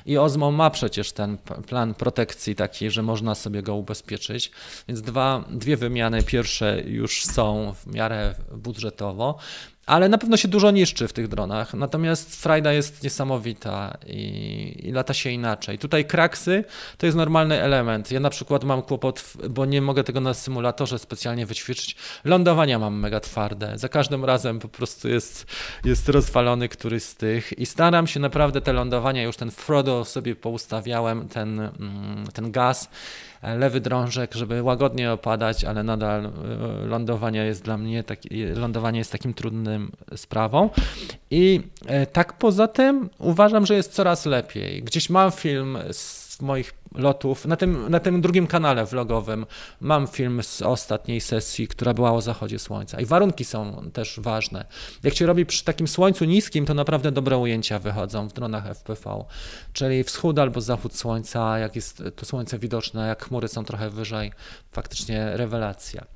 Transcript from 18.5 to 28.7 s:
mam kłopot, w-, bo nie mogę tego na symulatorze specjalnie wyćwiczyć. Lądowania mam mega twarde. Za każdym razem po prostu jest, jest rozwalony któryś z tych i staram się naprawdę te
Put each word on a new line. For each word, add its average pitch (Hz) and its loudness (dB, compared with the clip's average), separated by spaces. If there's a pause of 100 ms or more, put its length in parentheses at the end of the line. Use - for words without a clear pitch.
mam 131 2
kłopot, 131 -2
w-, - -10
bo 131 -2
nie 139 2
mogę 139 2
tego 127 -2
na 131 0
symulatorze 123 -2
specjalnie 120 -6
wyćwiczyć. - -8 (280)
Lądowania 160 6
mam 104 -2
mega 104 0
twarde. 104 -4
Za 117 -6
każdym 139 0
razem 123 2
po 113 -10
prostu - -6
jest, - 0 (400)
jest 127 4
rozwalony 120 4
któryś 113 -4
z - -12
tych 110 -2
i 123 -2
staram 165 4
się - -4
naprawdę 143 2
te 135 2